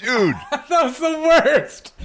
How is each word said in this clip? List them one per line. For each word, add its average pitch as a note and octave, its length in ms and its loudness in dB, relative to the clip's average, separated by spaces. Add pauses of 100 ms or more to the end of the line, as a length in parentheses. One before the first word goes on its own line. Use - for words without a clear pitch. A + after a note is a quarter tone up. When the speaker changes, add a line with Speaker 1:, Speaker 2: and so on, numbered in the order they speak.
Speaker 1:
Dude. G#3+ 380 0
Speaker 2:
<laughs> - 40 -18 (240)
That E4+ 160 2
was B3+ 140 -6
the D#4+ 120 -2 (100)
worst. D#4 720 2 (120)